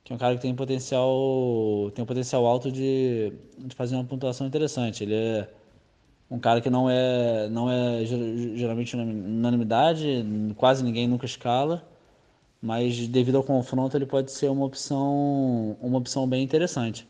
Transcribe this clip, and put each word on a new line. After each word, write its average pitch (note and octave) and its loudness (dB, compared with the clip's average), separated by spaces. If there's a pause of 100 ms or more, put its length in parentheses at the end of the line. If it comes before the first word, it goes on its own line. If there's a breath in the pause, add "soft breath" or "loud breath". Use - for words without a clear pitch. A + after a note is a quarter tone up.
que - -14
é B2 -8
um A#2 -6
cara B2 2
que A#2+ -6
tem B2+ -2
potencial, B2+ 0
tem B2+ -4
um - -10
potencial B2 0
alto B2+ 2
de, C3 0 (240)
de C3 -14
fazer B2+ -2
uma B2+ -2
pontuação C3 -4
interessante. C3+ -2
Ele G#2 -2
é A2 0 (800)
um B2 -6
cara A#2+ 4
que A#2 0
não B2+ 4
é, B2 2
não A#2+ 0
é A#2+ 0
ger-, A#2+ -4
geralmente A#2+ -2
unanimidade, A#2 0 (320)
quase C3 4
ninguém A#2+ 0
nunca B2 0
escala, C#3 -2 (720 soft breath)
mas A#2+ -2
devido B2+ 4
ao C3 2
confronto C3 0
ele C#3 0
pode C3+ -2
ser - 0
uma C#3 0
opção, C3+ 0
uma B2 0
opção C3 -2
bem C3 0
interessante. C3+ -2